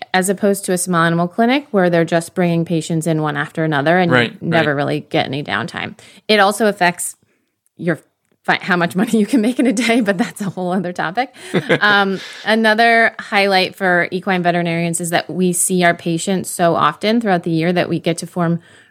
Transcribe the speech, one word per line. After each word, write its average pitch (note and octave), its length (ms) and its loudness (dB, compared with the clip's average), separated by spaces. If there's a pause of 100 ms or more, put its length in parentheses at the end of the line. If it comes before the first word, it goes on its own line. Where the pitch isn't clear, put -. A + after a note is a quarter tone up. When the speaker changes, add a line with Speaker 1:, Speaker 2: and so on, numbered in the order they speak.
(140)
Speaker 1:
as F#3 140 0
opposed G3 380 0
to F#3 80 -2
a F3+ 40 0
small F3 280 0
animal E3+ 220 2
clinic A#3+ 440 0
where F#3 180 2
they're E3+ 140 4
just E3 320 -2
bringing E3+ 300 0
patients E3 420 -2
in D#3 140 0
one D3 160 -2
after D#3 260 -4
another D#3 340 2
and F3+ 140 2
Speaker 2:
Right, A#2 220 2
Speaker 1:
you - 40 -20 (120)
never D#3+ 220 2
Speaker 2:
right. C#3 40 -2
Speaker 1:
really C#3+ 260 -2
get - 240 -2
any C#3+ 160 -6
downtime. G2+ 560 -6 (300)
It G#3+ 140 4
also G#3+ 260 2
affects F3 480 0 (640)
your E3 200 -2 (460)
fi-, - 180 0
how F#3 140 -2
much F3 220 0
money A3+ 200 0
you G#3 80 2
can B3+ 140 2
make A#3+ 180 0
in C4 80 2
a A#3 60 2
day, A#3 300 2
but G3 160 0
that's G3 240 -4
a G3 80 -6
whole F3+ 240 -4
other F3+ 180 -2
topic. F3+ 420 -4 (200)
Speaker 2:
<laughs> - 260 0
Speaker 1:
Um, G3+ 400 2 (240)
another A3+ 760 2
highlight G3 540 2
for F3+ 380 0
equine F#3 320 -2
veterinarians E3+ 560 0
is E3+ 120 -6
that - 180 -2
we F3+ 240 0
see F3+ 320 0
our E3+ 100 4
patients F3 540 -4
so E3+ 260 2
often G3+ 460 0
throughout F#3 220 0
the F3 80 -4
year E3 200 0
that F3 160 0
we F3 140 -4
get F3 160 -2
to F3 100 -10
form E3+ 320 -2 (320)